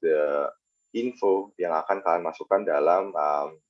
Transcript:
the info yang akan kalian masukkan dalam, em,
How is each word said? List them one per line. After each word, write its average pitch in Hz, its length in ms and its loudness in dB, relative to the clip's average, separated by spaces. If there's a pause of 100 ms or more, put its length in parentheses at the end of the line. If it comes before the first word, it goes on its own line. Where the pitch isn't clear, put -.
the 73 480 0 (400)
info 101 640 0
yang 87 160 -2
akan 95 320 -2
kalian 85 240 0
masukkan 95 320 -2
dalam, 87 480 2
em, 76 380 -2 (220)